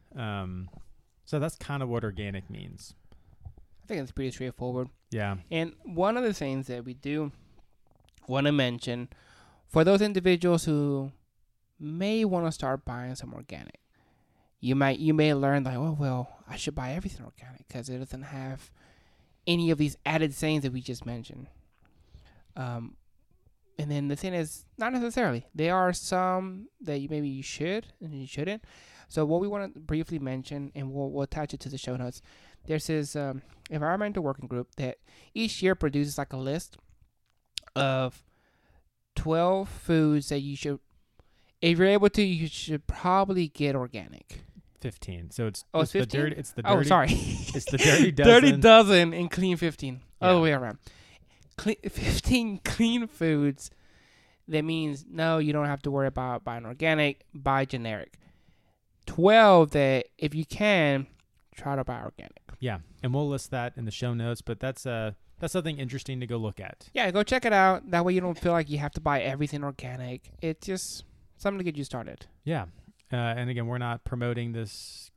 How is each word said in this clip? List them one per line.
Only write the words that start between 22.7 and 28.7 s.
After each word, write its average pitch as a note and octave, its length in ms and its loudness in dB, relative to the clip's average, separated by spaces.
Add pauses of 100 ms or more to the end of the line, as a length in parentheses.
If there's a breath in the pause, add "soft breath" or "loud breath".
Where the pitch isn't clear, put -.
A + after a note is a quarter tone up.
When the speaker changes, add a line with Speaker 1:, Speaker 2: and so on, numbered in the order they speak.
Speaker 2:
and D3 120 -4
then C#3+ 180 -2
the C#3+ 80 -2
thing F#3 180 -6
is, D#3+ 300 -6 (140)
not A#3 140 -2
necessarily. A#3 640 -2
There E3 200 0
are F#3 180 2
some F#3 760 -4 (120)
that D3+ 200 -4
you, C#3 80 -8
maybe D3+ 200 -4
you C3+ 140 -8
should F#3 440 -6 (140)
and D#3 140 -12
you C3+ 120 -12
shouldn't. F#3 380 -6 (440 loud breath)